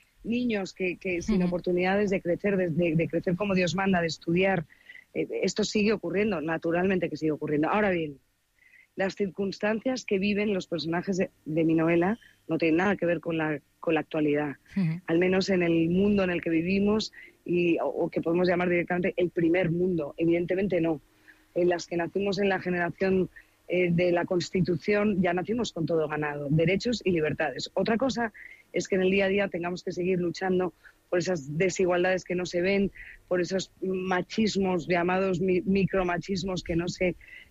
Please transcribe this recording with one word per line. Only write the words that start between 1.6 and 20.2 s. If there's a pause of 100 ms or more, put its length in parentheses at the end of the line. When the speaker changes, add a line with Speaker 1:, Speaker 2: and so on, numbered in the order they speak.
Speaker 1:
de
crecer,
de,
de,
de
crecer
como
Dios
manda,
de
estudiar. (480)
Eh, (160)
esto
sigue
ocurriendo,
naturalmente
que
sigue
ocurriendo.
Ahora
bien, (800)
las
circunstancias
que
viven
los
personajes
de, (160)
de
mi
novela (300)
no
tienen
nada
que
ver
con
la, (200)
con
la
actualidad. (200)
Speaker 2:
Ujú.
Speaker 1:
Al
menos
en
el
mundo
en
el
que
vivimos, (360)
y,
o,
o
que
podemos
llamar
directamente
el
primer
mundo.
Evidentemente